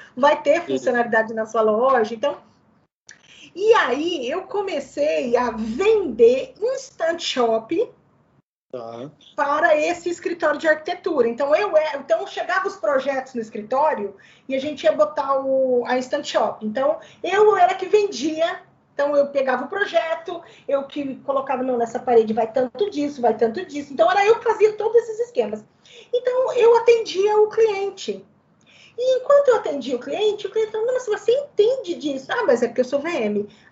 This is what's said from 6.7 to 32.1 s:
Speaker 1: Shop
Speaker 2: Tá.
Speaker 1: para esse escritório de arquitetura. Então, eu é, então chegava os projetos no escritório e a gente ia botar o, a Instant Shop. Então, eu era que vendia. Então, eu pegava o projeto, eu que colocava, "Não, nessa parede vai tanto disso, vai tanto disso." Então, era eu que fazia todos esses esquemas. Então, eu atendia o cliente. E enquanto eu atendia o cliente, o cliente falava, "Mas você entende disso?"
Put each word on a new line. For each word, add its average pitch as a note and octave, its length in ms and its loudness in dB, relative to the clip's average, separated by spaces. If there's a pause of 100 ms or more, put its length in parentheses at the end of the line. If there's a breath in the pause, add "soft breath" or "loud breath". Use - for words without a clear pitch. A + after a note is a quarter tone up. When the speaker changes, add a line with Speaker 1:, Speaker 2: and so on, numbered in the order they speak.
Speaker 1:
Shop A#3 720 -2 (840)
Speaker 2:
Tá. A#2+ 380 -12 (260)
Speaker 1:
para D4+ 440 2
esse E4+ 300 -4
escritório E4+ 480 -4
de D#4+ 80 -6
arquitetura. D#4 640 0
Então, C#4 260 -2
eu F#4 220 2
é, D4+ 200 0
então E4+ 300 -2
chegava F#4+ 400 -4
os G4+ 100 -8
projetos C4+ 580 -2
no A#3+ 60 -6
escritório A3 760 -2 (320 soft breath)
e C4+ 80 -4
a C4 40 -2
gente D4 240 -6
ia D#4 80 4
botar C#4+ 480 0
o, C4 460 2
a B3 100 0
Instant C#4+ 300 -4
Shop. A3 400 -2
Então, C4+ 320 -2 (240 loud breath)
eu G#4 340 4
era F#4 180 4
que F#4+ 120 -8
vendia. E4 720 0 (320)
Então, C#4+ 240 -2
eu C#4 120 2
pegava B3+ 380 -2
o - 20 -10
projeto, E4+ 720 -4 (240 loud breath)
eu C#4 180 0
que C4+ 320 -8
colocava, C4 460 -2
"Não, B3+ 160 -2
nessa A#3 220 -2
parede A3+ 320 4
vai A3+ 180 -2
tanto C4+ 400 -2
disso, C#4+ 320 -6
vai A3 140 2
tanto A#3+ 280 -2
disso." C#4+ 280 -12
Então, E4 180 2
era G4+ 160 2
eu A4+ 120 6
que - 60 -8
fazia G#4+ 280 2
todos A4 240 0
esses A4 240 0
esquemas. G#3+ 440 -4 (480 loud breath)
Então, B4+ 420 0
eu A#4 240 6
atendia G#4+ 600 2
o G#4+ 100 6
cliente. G4 800 -2 (720 soft breath)
E B4+ 200 2
enquanto C#5+ 300 4
eu A4+ 80 6
atendia C#4+ 400 -6
o - 20 -2
cliente, F#4+ 480 -2
o F#4+ 40 -10
cliente A4 220 -2
falava, A4 220 -2
"Mas B4 100 -4
você G#4 260 -2
entende A#4+ 640 0
disso?" C4+ 340 -6